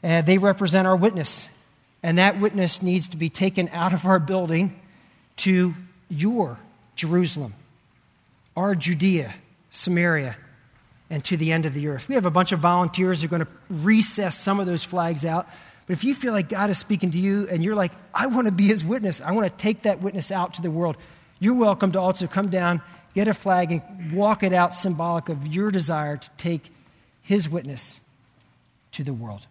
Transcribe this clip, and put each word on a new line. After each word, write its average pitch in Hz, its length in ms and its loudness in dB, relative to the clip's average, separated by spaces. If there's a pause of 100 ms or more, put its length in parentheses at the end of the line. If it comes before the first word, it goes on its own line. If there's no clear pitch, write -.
Uh, 165 200 2
they 185 160 4
represent 190 480 2
our 185 80 6
witness. 185 520 0 (540)
And 170 160 2
that 196 220 4
witness 196 420 0
needs 180 280 0
to 165 80 -12
be 160 120 -2
taken 185 400 -2
out 170 240 0
of 170 120 -2
our 185 140 6
building 175 600 0 (580)
to 180 380 2 (340)
your 180 480 -2 (380)
Jerusalem, 156 580 -2 (1000)
our 190 200 0
Judea, 165 580 0 (360)
Samaria, 170 680 -2 (720)
and 151 160 -8
to 180 120 -2
the 160 140 0
end 165 140 2
of 147 80 -2
the 147 140 -4
earth. 139 200 -8
We 180 80 -2
have 196 100 2
a 175 60 2
bunch 180 200 2
of 180 80 0
volunteers 175 600 2
who 165 40 -2
are 156 40 -4
gonna 151 180 -2 (220)
recess 196 680 2
some 202 220 0
of 190 80 -2
those 170 160 -2
flags 165 420 -2
out. 170 220 -2 (380)
But - 80 -2
if - 100 -4
you 269 100 0
feel 254 180 -2
like 196 160 0
God 202 220 0
is 185 80 0
speaking 185 340 -2
to 160 60 -2
you 196 320 0
and 170 140 0
you're 214 120 0
like, 185 160 0 (220)
"I - 140 0
wanna 233 240 2
be 196 160 4
his 196 180 2
witness, 208 340 -2
I 147 120 -4
wanna 208 180 0
take 214 320 -4
that 196 200 0
witness 196 300 -4
out 180 220 -4
to - 80 -12
the 170 100 -4
world," 160 240 -2 (440)
you're 220 160 2
welcome 202 380 2
to 190 60 0
also 185 280 0
come 196 220 -2
down, 175 320 0 (320)
get 202 140 2
a 214 60 2
flag, 180 380 0
and 170 420 -6
walk 208 300 2
it 185 100 2
out, 180 200 4
symbolic 170 540 -2
of 147 200 -6
your 190 240 -2
desire 151 460 -2
to - 200 -16
take 170 340 -6 (500)
his 196 280 0
witness 139 500 -8 (920)
to - 120 -10
the 135 100 -6
world. 110 380 -12